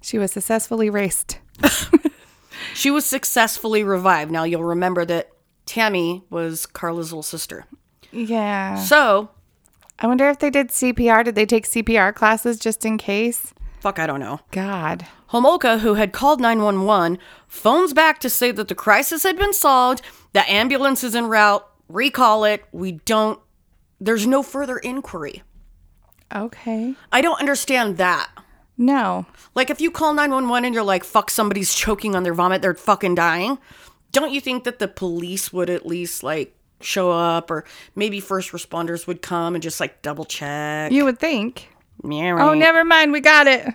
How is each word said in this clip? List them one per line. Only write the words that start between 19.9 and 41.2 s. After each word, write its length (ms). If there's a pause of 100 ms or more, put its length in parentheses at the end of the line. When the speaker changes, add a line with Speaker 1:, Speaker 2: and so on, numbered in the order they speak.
Speaker 2:
the 160
ambulance 520
is 140
en 100
route, 400 (220)
recall 560
it, 280
we 200
don't, 460 (640)
there's 260
no 160
further 360
inquiry. 640 (920)
Speaker 1:
Okay. 600 (180)
Speaker 2:
I 80
don't 200
understand 580
that. 300 (500)
Speaker 1:
No. 460 (300)
Speaker 2:
Like, 160
if 100
you 100
call 220
nine 180
one 200
one 160
and 80
you're 100
like, 180
"Fuck, 280
somebody's 440
choking 400
on 100
their 100
vomit, 260
they're 140
fucking 400
dying," 420 (560)
don't 200
you 80
think 240
that 160
the 80
police 600
would 200
at 160
least, 360
like, 320 (280)
show 280
up, 400
or 140 (300)
maybe 260
first 320
responders 540
would 160
come 320
and 80
just, 180
like, 220
double 240
check? 640
Speaker 1:
You 140
would 120
think. 520 (340)